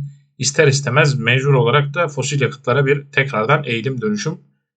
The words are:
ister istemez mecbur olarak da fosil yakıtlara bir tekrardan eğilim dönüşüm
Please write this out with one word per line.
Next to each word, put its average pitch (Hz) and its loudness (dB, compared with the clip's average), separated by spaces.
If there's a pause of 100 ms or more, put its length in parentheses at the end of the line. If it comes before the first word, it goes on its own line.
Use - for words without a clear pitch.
(380)
ister 147 2
istemez 131 2
mecbur 131 2
olarak 131 2
da 170 0
fosil 143 -4
yakıtlara 123 0
bir 143 0
tekrardan 135 0
eğilim 127 -4
dönüşüm 110 -4 (400)